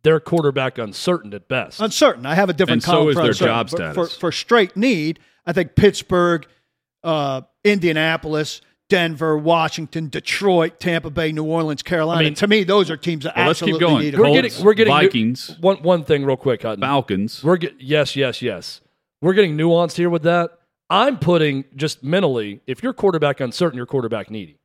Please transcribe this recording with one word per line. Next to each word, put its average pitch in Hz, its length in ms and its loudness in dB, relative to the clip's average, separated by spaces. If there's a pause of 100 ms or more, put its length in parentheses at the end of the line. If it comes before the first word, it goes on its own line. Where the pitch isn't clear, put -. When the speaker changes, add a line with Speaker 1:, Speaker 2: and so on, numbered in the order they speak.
Speaker 1:
they're 156 160 4
quarterback 139 580 0
uncertain 110 560 -4
at 98 140 -16
best. 123 320 -6
Speaker 2:
Uncertain. 208 460 0
I 151 100 -4
have 190 140 2
a 170 40 -4
different 131 300 0
Speaker 3:
And - 0 -
so 170 80 -2
Speaker 2:
column 156 180 4
Speaker 3:
is 139 60 2
Speaker 2:
for 131 60 0
Speaker 3:
their 123 80 2
Speaker 2:
uncertain. - 180 0
Speaker 3:
job 113 220 0
Speaker 2:
For, 165 80 -6
Speaker 3:
status. 123 380 -4
Speaker 2:
for, - 40 -20
for 170 140 -2
straight 220 420 0
need, 185 440 -2 (260)
I 170 80 -4
think 180 220 -2
Pittsburgh, 175 680 2 (600)
uh, 143 360 -2 (220)
Indianapolis, 160 960 0 (300)
Denver, 160 480 0
Washington, 160 720 -2
Detroit, 175 720 0
Tampa 165 300 -4
Bay, 156 220 -2
New 156 140 -4
Orleans, 156 360 -2
Carolina. 165 380 -2
Speaker 1:
I 160 60 2
mean, 151 100 -2
Speaker 2:
To 208 120 -2
me, 208 180 2
those 190 260 2
are 156 60 -6
teams 160 260 -6
that 160 120 -8
Speaker 3:
well, 180 120 0
let's 165 140 0
keep 160 140 0
Speaker 2:
absolutely 170 120 2
Speaker 3:
going. 151 160 4
Speaker 2:
need 147 120 -4
a - 20 2
Speaker 1:
We're 214 80 6
Speaker 3:
Colts, 147 160 6
Speaker 1:
getting, 214 240 -4
we're 214 80 6
getting 214 200 4
nu-, 151 80 4
Speaker 3:
Vikings, 127 600 0
Speaker 1:
one, 190 160 2
one 165 260 0
thing 139 220 0
real 135 120 0
quick, 123 260 -2
Hutton. 107 180 -4
Speaker 3:
Falcons. 127 640 -2
Speaker 1:
We're 175 140 4
get-, 165 220 -8
yes, 139 360 0
yes, 131 260 -2
yes. 107 400 -8 (400)
We're 170 120 2
getting 185 220 2
nuance 170 400 0
here 175 140 0
with 165 140 -2
that. 170 280 0 (380)
I'm 226 280 2
putting 151 460 2 (120)
just 147 280 -6
mentally, 131 640 -2
if 131 160 -10
you're 247 100 -4
quarterback 156 460 0
uncertain, 135 380 -2
you're 123 80 -8
quarterback 113 440 -4
needy. 95 360 -14